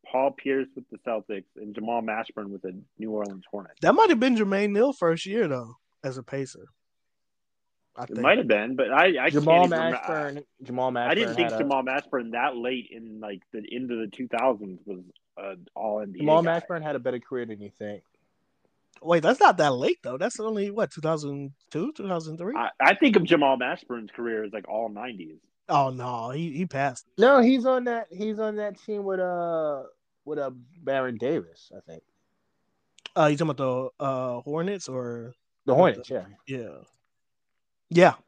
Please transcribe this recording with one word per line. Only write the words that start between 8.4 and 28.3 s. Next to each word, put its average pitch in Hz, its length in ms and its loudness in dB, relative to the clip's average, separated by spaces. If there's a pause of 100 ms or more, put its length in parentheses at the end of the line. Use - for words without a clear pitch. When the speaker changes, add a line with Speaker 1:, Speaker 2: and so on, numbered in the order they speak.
Speaker 1:
been, 113 300 2
but 123 160 0
I, 147 340 4
I 165 40 4
Speaker 3:
Jamal 156 320 6
Speaker 1:
can't 175 100 4
even 165 80 0
remember. 165 160 0
Speaker 3:
Mashburn, 147 460 -6 (200)
Jamal 127 300 -2
Mashburn 120 160 -2
Speaker 1:
I 160 60 2
didn't 202 200 0
think 113 160 0
Speaker 3:
had 113 100 -2
a - 20 0
Speaker 1:
Jamal 139 200 0
Mashburn 131 500 -4
that 127 240 -2
late 120 360 -6
in, 113 280 -16
like, 101 220 -10 (100)
the 107 100 -8 (100)
end 127 180 -8
of 120 80 -4
the 113 80 -4
two 120 220 -10
thousands 110 580 -2
was 95 140 -10 (380)
an 95 360 -12
All 107 260 -4
N 101 120 -10
B - 60 -14
A - 40 -6
Speaker 3:
Jamal 156 200 6
Speaker 1:
guy. 170 180 0
Speaker 3:
Mashburn 165 220 -8
had 151 140 -4
a 127 40 -4
better 123 200 -4
career 120 260 -6
than 107 140 -12
you 101 180 -14
think. 104 240 -10 (1000)
Speaker 2:
Wait, 165 200 4
that's 220 180 4
not 285 160 8
that 147 180 4
late 143 280 2
though. 127 160 -6
That's 202 200 -2
only, 214 320 -2
what, 202 200 -2
two - 100 -14
thousand 143 520 -2 (180)
two, 202 220 -4
two 202 140 -10
thousand 165 320 -6
three? 190 180 -6
Speaker 1:
I, - 120 0 (120)
I 165 140 -2
think 220 220 4
of 180 80 6
Jamal 147 340 4
Mashburn's 123 540 -6
career 113 320 -4
as, 101 80 -10
like, 101 160 -12
all 110 200 -4
nineties. 101 500 -12 (300)
Speaker 2:
Oh 143 220 2
no, 123 400 -8
he, 160 220 -6
he 170 140 -4
passed. 143 400 -4 (100)
Speaker 3:
No, 262 240 8
he's 247 240 6
on 254 200 2
that, 233 260 -4
he's 208 300 -6